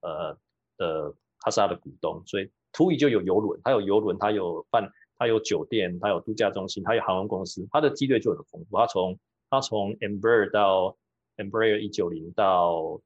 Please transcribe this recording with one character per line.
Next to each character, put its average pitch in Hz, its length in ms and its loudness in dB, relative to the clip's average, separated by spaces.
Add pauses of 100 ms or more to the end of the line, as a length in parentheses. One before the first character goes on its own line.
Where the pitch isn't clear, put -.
呃， 78 360 -8 (380)
的， 80 380 -4 (260)
它 - 100 -2
是 - 100 0
它 101 60 4
的 95 100 -2
股 - 240 -18
东， 82 260 -6
所 101 140 -4
以 95 100 -8 (220)
TUI 165 260 4
就 143 100 4
有 110 140 2
邮 95 180 2
轮， 107 240 -4
它 120 60 2
有 120 100 4
邮 101 200 2
轮， 98 180 -2
它 104 120 0
有 90 400 -4
饭， 110 180 0 (280)
它 127 100 -2
有 113 140 2
酒 170 240 -2
店， 92 360 -2
它 101 80 0
有 90 120 0
度 110 140 -8
假 104 160 2
中 95 180 -8
心， 98 160 -8
它 110 100 0
有 117 80 2
航 92 160 0
空 98 80 -4
公 95 200 -4
司， 92 240 -10
它 147 100 2
的 147 100 4
机 139 160 -4
队 127 140 2
就 107 120 0
很 - 120 -6
丰 82 240 -18
富， 98 80 -4
它 117 100 4
从， 92 320 -2 (320)
它 135 100 2
从 104 380 -4
Embraer 104 520 2
到， 95 460 2 (400)
Embraer 107 420 0
一 110 100 -6
九 98 200 -2
零 85 240 -10
到 85 720 2